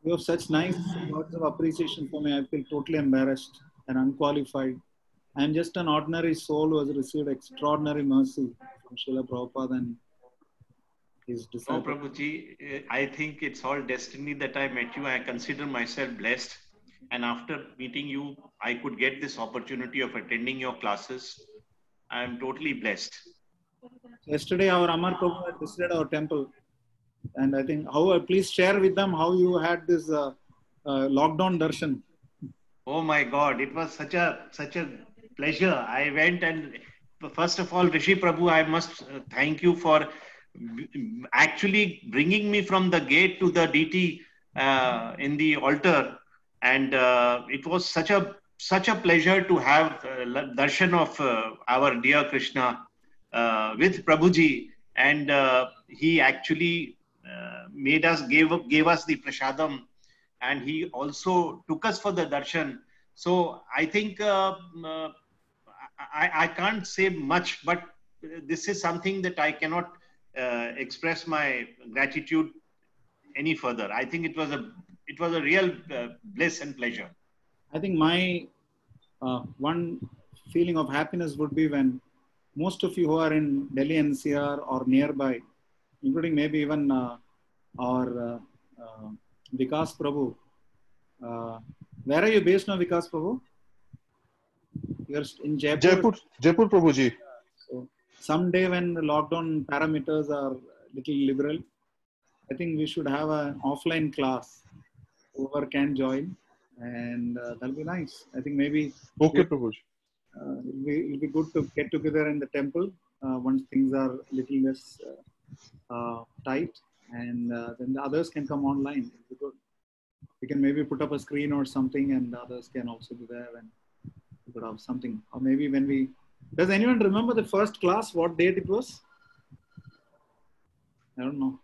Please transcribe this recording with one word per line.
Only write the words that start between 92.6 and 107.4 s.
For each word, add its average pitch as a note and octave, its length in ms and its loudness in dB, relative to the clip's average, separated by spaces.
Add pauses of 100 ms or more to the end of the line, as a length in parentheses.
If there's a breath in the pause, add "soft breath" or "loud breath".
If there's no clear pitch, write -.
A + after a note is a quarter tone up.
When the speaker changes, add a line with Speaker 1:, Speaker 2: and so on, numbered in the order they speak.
Speaker 1:
now, G3 100 -2
Vikas F3 320 0
Prabhu? F3+ 320 -4 (1700)
You're D3 160 -6
st-, - 220 -14
in D3+ 140 -2
Jaipur? D3 220 0
Speaker 3:
Jaipur, F#3 320 6 (260)
Jaipur, E3 300 6
Prabhuji. C#3+ 440 6 (440)
Speaker 1:
So B2+ 300 -12 (320)
someday F3+ 500 2
when F3 240 0
the E3 80 -4
lockdown D#3 640 0
parameters D3+ 640 0
are C#3 260 -2 (380)
little C#3+ 220 -4
liberal, C#3 420 0 (920)
I C3+ 60 -6
think E3 220 -4
we D3+ 80 -2
should D3 240 -4
have D3+ 200 -2
an D3 360 -2
offline D#3 500 -2
class. C3 460 -2 (720)
Whoever C3+ 300 -4
can C#3+ 320 0
join, C3+ 400 -2 (420)
and, A#2+ 580 -6
uh, A#2+ 220 -10